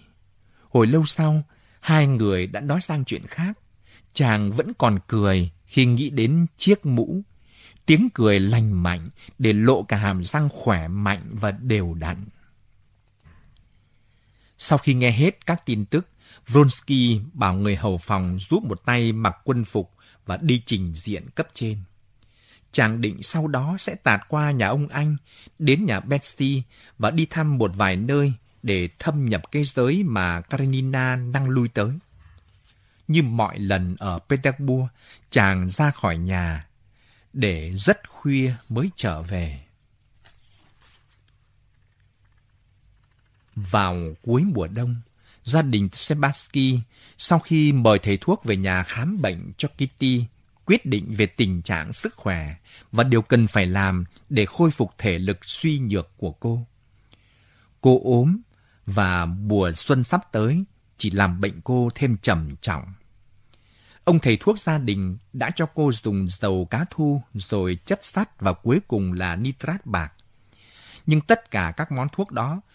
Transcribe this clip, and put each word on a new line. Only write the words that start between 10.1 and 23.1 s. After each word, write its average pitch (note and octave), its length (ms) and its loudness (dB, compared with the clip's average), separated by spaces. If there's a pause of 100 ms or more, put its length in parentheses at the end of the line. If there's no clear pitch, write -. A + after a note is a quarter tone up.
răng D3 280 0
khỏe E2 360 -2
mạnh F#3+ 440 -4
và G#2+ 200 -4
đều G#2 420 -2
đặn. F2 320 -8 (2250)
Sau - 200 2
khi C#3 160 2
nghe B2 180 2
hết D3 340 0
các E3+ 200 -4
tin G#2+ 200 -2
tức, E3 220 -2 (400)
Vronsky B2 760 4 (120)
bảo G2 200 0
người G2+ 220 0
hầu F#2 220 -2
phòng F#2 420 -2
giúp G3 240 0
một G2+ 220 -8
tay A#2+ 260 0
mặc A2 320 -2
quân A#2+ 200 0
phục G2+ 280 -4 (340)
và F#2 120 -6
đi C3 280 0
trình F#2 300 -4
diện E2+ 340 -8
cấp - 240 -6
trên. A2 240 -6 (920)
Chàng A2+ 300 0
định G#2+ 220 -4